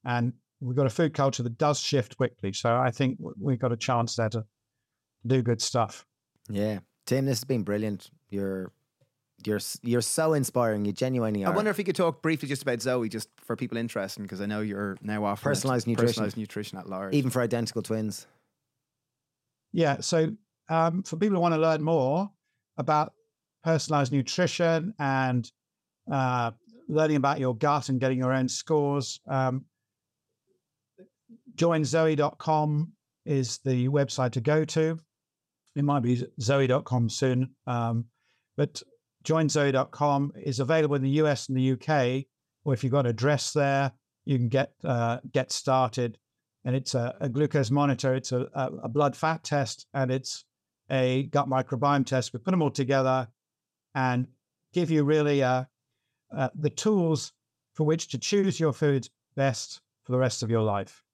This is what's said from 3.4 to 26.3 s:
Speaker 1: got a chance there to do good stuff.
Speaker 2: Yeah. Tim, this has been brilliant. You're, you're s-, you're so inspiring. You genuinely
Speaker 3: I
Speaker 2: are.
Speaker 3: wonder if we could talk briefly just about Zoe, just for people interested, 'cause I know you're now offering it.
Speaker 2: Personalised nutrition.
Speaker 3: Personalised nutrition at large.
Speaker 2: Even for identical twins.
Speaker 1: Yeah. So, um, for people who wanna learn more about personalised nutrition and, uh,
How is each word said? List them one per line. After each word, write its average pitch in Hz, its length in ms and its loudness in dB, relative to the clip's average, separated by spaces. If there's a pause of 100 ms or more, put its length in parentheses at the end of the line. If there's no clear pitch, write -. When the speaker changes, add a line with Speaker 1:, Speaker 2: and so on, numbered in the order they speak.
Speaker 1:
got 123 120 0
a 117 60 -2
chance 117 380 0
there 113 140 0
to 110 160 -4 (800)
do 127 160 2
good 113 200 0
stuff. - 440 -2 (440)
Speaker 2:
Yeah. 104 300 -2 (260)
Tim, 135 200 0
this 135 140 0
has - 60 -10
been 123 180 -2
brilliant. 104 460 -4 (200)
You're, 95 420 -6 (760)
you're 104 120 0
s-, - 260 -8
you're 120 180 2
so 160 320 0
inspiring. 117 520 0
You 104 80 0
genuinely 110 520 -2
Speaker 3:
I 95 60 2
Speaker 2:
are. 92 40 0
Speaker 3:
wonder 107 160 0
if - 60 -2
we 202 60 -4
could 180 120 -2
talk 165 260 0
briefly 156 280 -2
just 139 140 -4
about 120 180 -2
Zoe, 127 280 -2
just 110 200 -8 (120)
for 113 140 -6
people 117 220 -6
interested, 107 500 -6
'cause 92 140 -8
I 101 40 -4
know 107 160 -4
you're 101 400 -6
now 107 240 -4
offering 104 300 0
it. - 40 -4
Speaker 2:
Personalised 127 280 0
nutrition. 117 360 0
Speaker 3:
Personalised 104 140 -4
nutrition 104 400 -10
at 92 120 -14
large. 95 240 -6
Speaker 2:
Even 135 160 2
for 127 120 0
identical 117 400 -2
twins. 107 440 -6 (1500)
Speaker 1:
Yeah. 160 280 2
So, 165 360 0 (340)
um, 165 340 2
for - 140 -8
people 202 180 2
who 170 60 2
wanna 170 160 4
learn 156 260 2
more 165 480 2 (460)
about 151 360 0 (520)
personalised 147 460 2
nutrition 165 880 0
and, 131 500 0 (600)
uh, 127 400 0 (380)